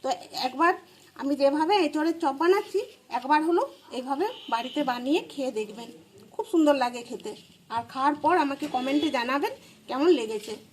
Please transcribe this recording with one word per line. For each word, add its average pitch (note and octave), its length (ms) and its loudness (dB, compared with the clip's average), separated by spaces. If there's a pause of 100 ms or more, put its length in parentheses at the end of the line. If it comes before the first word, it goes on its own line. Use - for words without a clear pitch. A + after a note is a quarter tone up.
তো C4 60 -6 (400)
একবার C#4+ 260 2 (480)
আমি C#4 200 0
যেভাবে D4 320 4 (120)
এঁচোড়ের D#4 380 0
চপ C#4 180 0
বানাচ্ছি, F#4 380 2 (380)
একবার C#4 300 2
হলো F4 160 4 (340)
এইভাবে C4+ 280 -2 (280)
বাড়িতে B3 280 -2 (100)
বানিয়ে B3+ 280 0 (120)
খেয়ে C4 280 -4
দেখবেন, G#3+ 300 -10 (440)
খুব - 200 -6
সুন্দর D4 300 6
লাগে A#3+ 260 -4
খেতে। A3 220 -10 (440)
আর A#3 160 -4
খাওয়ার C#4 320 0
পর D#4 100 4 (120)
আমাকে C#4 200 -4 (100)
কমেন্টে C#4 420 0
জানাবেন C#4 360 -2 (360)
কেমন C#4 200 2 (100)
লেগেছে। A3 340 -6 (200)